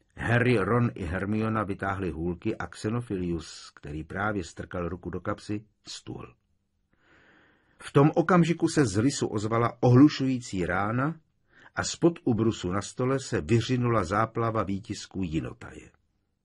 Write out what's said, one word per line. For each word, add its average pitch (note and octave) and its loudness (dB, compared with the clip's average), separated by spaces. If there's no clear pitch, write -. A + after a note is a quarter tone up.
Harry, A#2+ 2
Ron A2+ 2
i F#2 -8
Hermiona G#2+ -2
vytáhli F#2+ -4
hůlky E2+ -4
a F2 -8
Xenofilius, F#2+ -6
který D2+ -12
právě G2 -4
strkal F2 -8
ruku F2 -10
do F2 -8
kapsy, G#2 -8
stuhl. - -16
V - -16
tom D3 6
okamžiku E3+ 4
se D3+ 2
z F#2+ 0
lisu B2+ 0
ozvala A2+ -2
ohlušující B2+ 6
rána A2+ -2
a F2 -4
spod E3+ 0
ubrusu A2 0
na G2 -2
stole C3 -2
se A2+ -4
vyřinula A#2 2
záplava A2 -2
výtisků F#2+ -8
jinotaje. D2+ -6